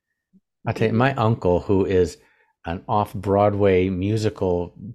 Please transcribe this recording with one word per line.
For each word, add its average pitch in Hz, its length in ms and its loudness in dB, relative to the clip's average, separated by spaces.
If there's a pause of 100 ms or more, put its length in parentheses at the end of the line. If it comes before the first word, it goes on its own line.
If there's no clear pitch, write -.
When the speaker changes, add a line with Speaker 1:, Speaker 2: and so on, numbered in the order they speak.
(680)
Speaker 1:
I'll 113 80 -2
tell 113 140 0
you, 110 40 -2
Speaker 2:
Mm-hmm. 110 60 0
Speaker 1:
my 135 160 2
uncle, 110 460 0
who 95 260 0
is 90 320 0 (480)
an 87 200 -8
off-Broadway 101 1000 2
musical 95 880 -2 (200)